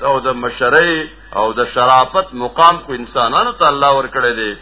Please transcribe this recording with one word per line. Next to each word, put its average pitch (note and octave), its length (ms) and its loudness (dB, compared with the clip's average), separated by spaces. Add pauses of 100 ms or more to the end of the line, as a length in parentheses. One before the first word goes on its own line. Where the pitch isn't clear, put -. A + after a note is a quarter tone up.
او C#3 160 2
د B2+ 100 -2 (140)
مشرۍ C#3+ 520 0 (440)
او A2 140 0
د A#2 80 -4 (120)
شرافت C3 600 2
مقام B2+ 460 2
خو - 140 -12
انسانانو B2 580 -2
ته D#3+ 160 0
الله C#3 260 2
ورکړی B2+ 460 -2
دی. G#2+ 120 -4 (100)